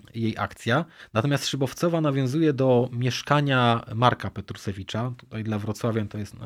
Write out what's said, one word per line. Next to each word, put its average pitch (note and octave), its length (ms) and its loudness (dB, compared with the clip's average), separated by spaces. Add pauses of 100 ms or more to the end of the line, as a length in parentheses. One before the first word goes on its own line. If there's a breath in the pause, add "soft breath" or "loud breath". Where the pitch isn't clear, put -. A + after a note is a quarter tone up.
(140)
jej A2 240 -2
akcja. A#2+ 460 0 (280 loud breath)
Natomiast C#3 340 0
Szybowcowa D#3+ 540 0
nawiązuje C#3+ 520 2
do B2 400 4
mieszkania B2+ 920 2 (100)
Marka A#2 360 2
Petrusewicza. G#2 840 -8
Tutaj - 280 -10
dla G#2+ 140 -2
wrocławian G#2+ 500 -2
to G#2+ 100 -10
jest, G#2 280 -10